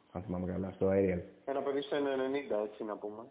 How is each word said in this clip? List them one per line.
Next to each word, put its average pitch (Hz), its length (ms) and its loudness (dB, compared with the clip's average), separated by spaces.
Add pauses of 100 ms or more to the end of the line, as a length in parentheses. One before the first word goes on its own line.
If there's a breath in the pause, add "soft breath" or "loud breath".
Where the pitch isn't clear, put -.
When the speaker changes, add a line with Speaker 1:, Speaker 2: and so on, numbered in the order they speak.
(120)
Speaker 1:
αν 90 100 -6
θυμάμαι 90 300 -2
καλά, 92 180 -2
στο 95 220 2
aerial. 92 280 6 (240)
Speaker 2:
Ένα 139 180 -2
παιδί 143 180 0
στο 151 160 -2
ενενήντα, 135 680 0
έτσι 107 220 -6
να 104 120 -4
πούμε. 104 340 -8